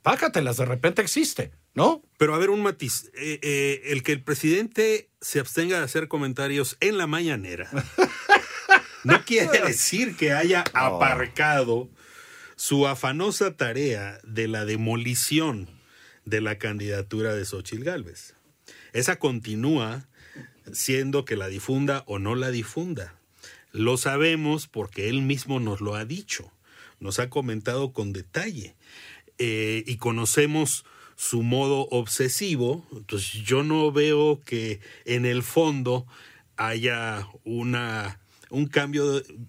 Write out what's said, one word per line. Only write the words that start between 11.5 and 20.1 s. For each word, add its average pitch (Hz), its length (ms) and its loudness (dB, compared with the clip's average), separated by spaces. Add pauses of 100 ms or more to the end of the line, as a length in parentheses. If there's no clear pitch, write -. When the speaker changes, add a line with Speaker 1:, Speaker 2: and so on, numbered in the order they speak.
Speaker 2:
su 143 300 2
afanosa 160 720 0
tarea 113 680 -2
de 110 240 -2
la 110 160 -2
demolición 117 1040 0 (560)
de 107 160 -2
la 107 180 -4
candidatura 104 760 -4
de 101 100 -4
Xochitl 101 380 -10
Gálvez. 139 520 -8 (580)
Esa 131 260 0
continúa 120 880 0 (640)